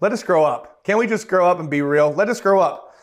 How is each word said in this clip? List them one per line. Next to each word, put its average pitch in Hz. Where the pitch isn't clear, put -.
Let 208
us 220
grow 165
up. -
Can't 208
we 233
just 214
grow 180
up 180
and 156
be 143
real? 147
Let 185
us 240
grow 196
up 151